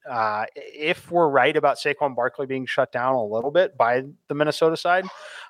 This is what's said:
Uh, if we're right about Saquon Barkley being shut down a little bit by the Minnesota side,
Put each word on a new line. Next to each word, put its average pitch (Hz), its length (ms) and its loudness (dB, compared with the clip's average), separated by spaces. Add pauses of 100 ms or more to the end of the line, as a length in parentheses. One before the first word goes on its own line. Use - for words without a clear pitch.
Uh, 110 360 -2 (100)
if - 560 -6
we're 170 180 4
right 139 280 4
about 143 220 2
Saquon 143 360 -2
Barkley 127 300 -2
being 131 220 -6
shut - 260 -2
down 127 220 0
a 120 100 0
little 113 260 -4
bit 170 280 0
by 123 260 2 (240)
the 147 60 -4
Minnesota 151 420 2
side, 180 300 0 (440)